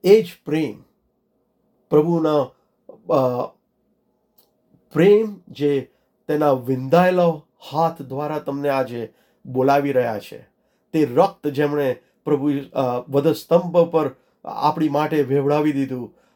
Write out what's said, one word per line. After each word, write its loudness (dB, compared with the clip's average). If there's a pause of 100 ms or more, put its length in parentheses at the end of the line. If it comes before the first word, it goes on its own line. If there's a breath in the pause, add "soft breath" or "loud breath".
એ 6
જ -4 (180)
પ્રેમ, -4 (1080)
પ્રભુના, 2 (640)
અ, 0 (1500)
પ્રેમ 4
જે -4 (360)
તેના 0
વિંધાયેલો 2 (260)
હાથ -2
દ્વારા -6
તમને -4
આજે -4 (320)
બોલાવી 0
રહ્યા -2
છે, -20 (440)
તે 2
રક્ત 0
જેમણે -2 (300 soft breath)
પ્રભુ, 0 (220)
અ, -2 (280)
વધસ્તંભ 0
પર 2 (340)
આપણી -2
માટે 0
વહેવડાવી 0
દીધું, -6 (200 soft breath)